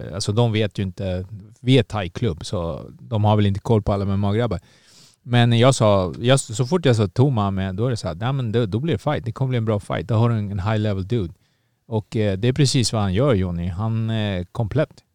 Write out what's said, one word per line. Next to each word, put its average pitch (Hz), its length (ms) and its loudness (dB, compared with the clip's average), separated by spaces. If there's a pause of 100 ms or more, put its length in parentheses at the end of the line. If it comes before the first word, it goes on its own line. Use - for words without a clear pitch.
eh, 69 60 -12
alltså, 98 180 -4
de 117 200 2
vet 107 260 0
ju 107 40 -2
inte, 92 440 -4 (340)
vi 131 180 4
är 123 40 6
thai-klubb, 95 640 -4
så 82 440 -6 (100)
de 107 240 -2
har 107 120 4
väl 104 100 4
inte 98 140 0
koll 110 220 2
på 110 100 -2
alla 101 100 0
M 98 80 -2
M 98 140 0
A-grabbar. 104 360 -2 (600)
Men 120 360 4
jag 131 160 6
sa, 98 460 2
jag, 131 200 4
så 120 260 -4
fort 170 200 -2
jag 120 100 6
sa 107 120 2
Toma 117 420 2
med, 95 240 -4
då 107 120 -2
är 135 40 -2
det 117 60 -2
så - 120 -8
här, 82 60 -6
"Nej, 113 180 -4
men 123 200 -4
då, 117 140 2
då 101 140 -2
blir 160 120 -2
det 107 60 0
fight. 143 260 -4
Det 113 80 -6
kommer 135 160 -4
bli 127 100 0
en 113 60 0
bra 107 160 0
fight. - 280 -6
Då 120 60 0
har 117 140 4
du 117 100 0
en, 101 120 -4
en 101 100 -6
high-level 104 480 -2
dude." 101 260 -4 (520)
Och, 110 300 -6
eh, 104 220 0
det 117 100 2
är 127 40 4
precis 135 400 2
vad 110 100 0
han 95 120 0
gör, 127 200 4
Johnny. 87 340 -2
Han 110 420 -2
är 104 340 -2
komplett. - 600 -4 (100)